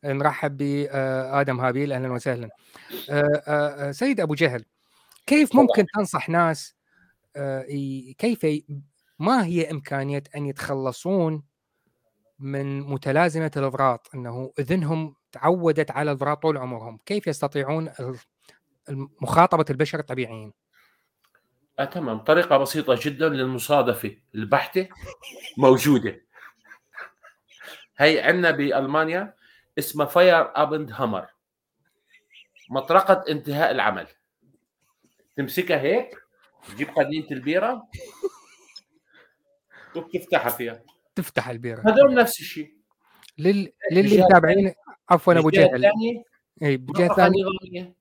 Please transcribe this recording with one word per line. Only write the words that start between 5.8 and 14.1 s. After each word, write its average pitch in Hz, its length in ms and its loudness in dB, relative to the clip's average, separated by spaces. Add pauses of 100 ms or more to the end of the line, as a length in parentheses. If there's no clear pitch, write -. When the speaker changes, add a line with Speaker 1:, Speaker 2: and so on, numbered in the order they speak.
Speaker 1:
تنصح 190 360 -4
ناس، 165 460 0 (600)
آه، 135 340 -6
ي-، 135 480 -8
كيف 233 260 -2
ي-، 151 220 -2 (540)
ما 214 260 2
هي 165 260 -2
إمكانية 143 520 -6 (120)
أن 147 100 -6
يتخلصون 143 1000 -4 (960)
من 139 420 -6
متلازمة 147 760 -2
الإضراط، 131 580 -2